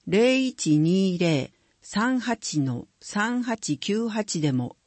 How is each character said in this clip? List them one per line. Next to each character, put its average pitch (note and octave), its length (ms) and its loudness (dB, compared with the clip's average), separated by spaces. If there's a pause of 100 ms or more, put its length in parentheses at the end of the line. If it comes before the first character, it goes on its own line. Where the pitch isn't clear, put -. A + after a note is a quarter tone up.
零 B3 320 4
一 G3 380 2
二 F3+ 380 2
零 E3 360 0 (280)
三 B3 380 -2
八 G#3+ 400 -4
の C3 300 -2 (120)
三 A#3 440 -2
八 A3+ 340 -4
九 A3 300 -2
八 G#3 320 -4
で D3 100 2
も B2 240 -2 (120)